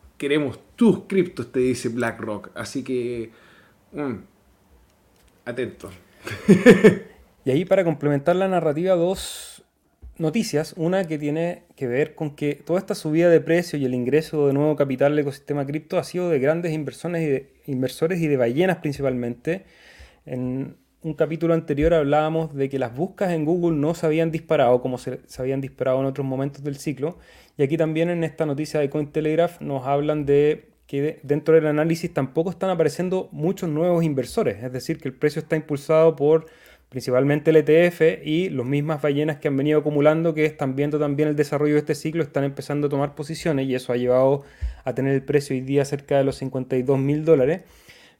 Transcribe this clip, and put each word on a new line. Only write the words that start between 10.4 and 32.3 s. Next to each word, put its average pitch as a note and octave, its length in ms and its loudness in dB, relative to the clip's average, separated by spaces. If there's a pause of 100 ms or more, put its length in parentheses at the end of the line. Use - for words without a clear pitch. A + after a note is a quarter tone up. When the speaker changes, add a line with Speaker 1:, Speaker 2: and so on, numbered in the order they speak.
Speaker 2:
Una F3+ 300 0
que D#3 100 -6
tiene D#3 460 -4 (120)
que C3+ 120 -6
ver C3+ 280 -2
con D3 220 -8
que D3 180 -4
toda E3 240 -2
esta F#3+ 160 -4
subida E3 360 2
de E3 100 8
precio E3 380 0
y C3+ 80 0
el B2+ 80 -2
ingreso C#3+ 520 0
de C#3 60 4
nuevo D3 240 2
capital C#3 360 2
al D3+ 60 2
ecosistema C#3+ 460 -4
cripto D3 320 -6
ha D3+ 80 0
sido F3+ 240 -4
de D#3+ 100 2
grandes D#3+ 340 0
inversiones D#3 500 -6
y D#3+ 40 0
de, C#3 260 -2 (140)
inversores D3 540 -2
y D#3+ 80 0
de C#3+ 80 2
ballenas C3+ 400 2
principalmente. C3+ 880 -4 (600)
En B2+ 500 -8 (240)
un D#3 140 -8
capítulo D#3+ 400 0
anterior D#3+ 400 0
hablábamos D#3 600 0
de C3+ 140 -2
que C3+ 100 -6
las A#2+ 160 -4
buscas F3+ 380 -4
en D#3 140 -2
Google E3+ 320 0
no D3+ 160 0
se - 100 -6
habían E3 260 0
disparado C3+ 520 2
como B2+ 160 -4
se, B2+ 260 -10
se - 160 -16
habían C3+ 220 -4
disparado C3 380 -2
en C3+ 40 0
otros C3+ 220 -4
momentos C#3 360 -6
del C#3+ 140 -6
ciclo. C#3+ 400 -6 (400)
Y D3 60 0
aquí C#3+ 160 0
también D#3+ 320 0
en E3+ 120 -2
esta D#3 220 -4
noticia D3 360 -2
de C#3+ 100 0
Cointelegraph D#3 720 -2
nos C#3 240 -6
hablan D3 400 0
de D3 420 2 (180)
que C#3 140 -4
de-, D#3 220 -4
dentro D3 320 2
del D#3 120 6
análisis D#3+ 460 0
tampoco D#3+ 380 -2